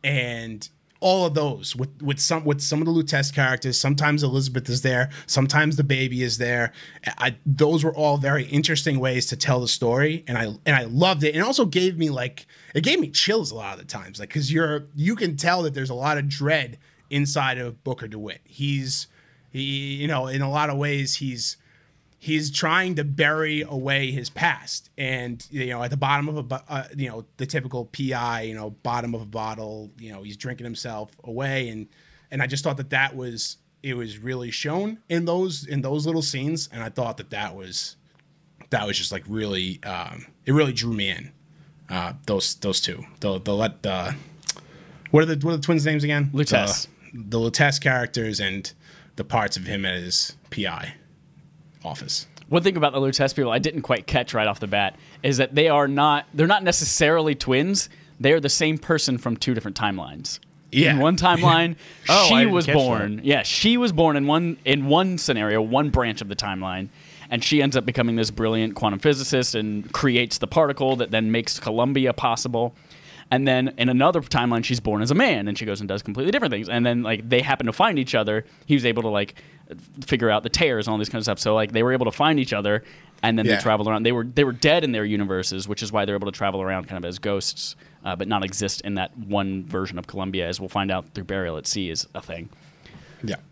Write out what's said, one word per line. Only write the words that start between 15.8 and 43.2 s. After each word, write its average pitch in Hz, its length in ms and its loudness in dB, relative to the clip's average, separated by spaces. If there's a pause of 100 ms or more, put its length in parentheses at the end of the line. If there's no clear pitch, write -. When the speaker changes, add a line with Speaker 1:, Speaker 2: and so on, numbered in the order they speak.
Speaker 1:
a 127 40 -4
lot 143 220 0
of 143 120 -2
dread 139 500 0 (320)
inside 143 480 0
of 120 260 -10
Booker 120 240 -6
DeWitt. 107 360 -12
He's, 139 600 -4 (440)
he, 139 460 -6
you 147 120 -4
know, 131 180 -2
in 135 160 -4
a 139 80 -2
lot 147 200 0
of 139 80 -2
ways, 143 380 -2
he's, 123 420 -6 (600)
he's 151 320 -2
trying 175 440 0
to 151 100 -2
bury 151 560 0
away 139 500 -2
his 131 200 -6
past. - 680 -4
And, 123 540 -6
you 135 160 -6
know, 120 160 -6
at 123 80 -4
the 139 80 -2
bottom 143 300 2
of 151 100 -6
a 143 40 -6
bo-, 131 180 -8 (100)
uh, 135 140 -6 (120)
you 139 120 -4
know, 113 180 -12 (100)
the 131 80 -6
typical 127 400 -6
P 131 300 -4
I, 120 280 -2
you 110 120 -8
know, 107 160 -8
bottom 117 440 -4
of 113 60 -6
a 110 60 -14
bottle, 110 720 -8
you 113 120 -18
know, 98 120 -16
he's 104 160 -14
drinking 123 260 -10
himself 110 460 -10 (120)
away. 131 460 -4
And, 110 180 -10 (440)
and 135 120 -2
I 127 40 0
just 139 180 -4
thought 139 140 -2
that 135 120 -8
that 135 240 0
was, 123 440 -8 (240)
it 135 120 -6
was 113 240 -8
really 123 320 -8
shown 196 480 -4 (120)
in 170 160 0
those, 170 400 -2
in 139 160 -2
those 147 240 -2
little 165 160 0
scenes. 143 500 -4
And 113 100 -10
I 113 60 -8
thought 117 300 -6
that - 120 -14
that 104 240 -6
was, 92 420 -10 (760)
that 107 160 -2
was 98 100 -2
just, - 160 -4
like, 92 160 -8
really, 101 560 -4
um, 87 420 -10 (200)
it 131 60 2
really 143 200 4
drew 113 220 -2
me 98 160 -2
in. 85 200 -8 (600)
Uh, 87 240 -4 (120)
those, 98 300 0
those 98 240 -2
two, - 240 -6 (160)